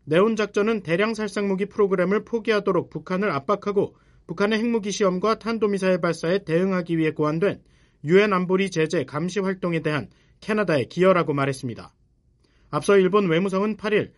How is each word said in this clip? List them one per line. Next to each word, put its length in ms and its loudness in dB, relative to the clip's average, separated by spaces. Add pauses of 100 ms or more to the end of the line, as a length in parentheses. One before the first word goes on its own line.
네온 320 2
작전은 480 -2
대량 300 0
살상무기 520 -4
프로그램을 580 0
포기하도록 680 -2
북한을 420 -4
압박하고 640 -2 (300)
북한의 340 0
핵무기 320 -2
시험과 480 0
탄도미사일 600 0
발사에 440 -2
대응하기 540 0
위해 120 2
고안된 520 -2 (420)
유엔 280 4
안보리 380 0
제재 340 0
감시 360 -6
활동에 400 -2
대한 280 -2 (320)
캐나다의 480 0
기여라고 460 2
말했습니다. 580 -6 (800)
앞서 260 2
일본 320 4
외무성은 480 0
팔 160 -6
일 260 0